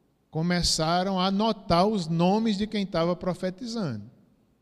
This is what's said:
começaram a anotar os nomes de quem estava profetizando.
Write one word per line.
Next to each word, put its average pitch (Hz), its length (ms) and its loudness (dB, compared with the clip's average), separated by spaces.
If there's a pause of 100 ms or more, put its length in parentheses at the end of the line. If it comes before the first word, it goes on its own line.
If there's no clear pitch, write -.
(300)
começaram 175 880 0
a 185 60 2
anotar 196 600 2
os 208 200 0
nomes 190 500 2
de 208 100 -2
quem 208 180 -4
estava 175 300 0
profetizando. 185 960 -6 (520)